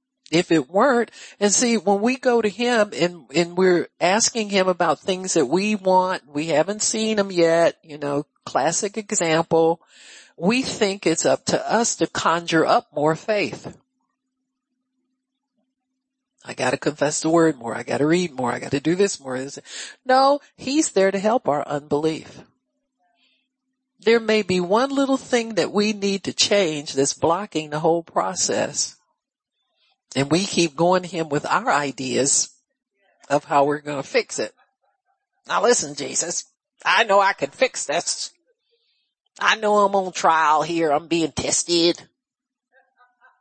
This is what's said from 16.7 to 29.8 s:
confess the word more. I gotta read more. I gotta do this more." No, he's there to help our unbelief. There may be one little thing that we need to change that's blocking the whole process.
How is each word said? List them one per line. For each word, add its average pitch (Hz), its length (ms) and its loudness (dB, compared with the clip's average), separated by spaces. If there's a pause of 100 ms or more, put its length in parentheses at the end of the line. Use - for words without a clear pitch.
confess 147 440 -2
the 160 80 -2
word 160 300 4
more. 117 160 -8
I 117 80 -8
gotta 131 240 -2
read 175 260 0
more. 127 180 -4
I 123 80 -6
gotta 135 200 -4
do 156 160 0
this 202 240 -2
more." 131 200 -8 (640)
No, 269 360 4 (180)
he's 285 340 -2
there 196 200 2
to 196 80 -2
help 214 280 0
our 147 200 -2
unbelief. 147 760 -4 (1600)
There 226 200 4
may 220 220 0
be 185 180 0
one 214 300 0
little 269 280 0
thing 226 380 -2
that 147 160 0
we 208 220 0
need 196 300 -4
to 127 100 -6
change 156 600 0
that's 139 200 0
blocking 160 560 -2
the 151 120 -6
whole 170 200 2
process. - 920 -4 (1200)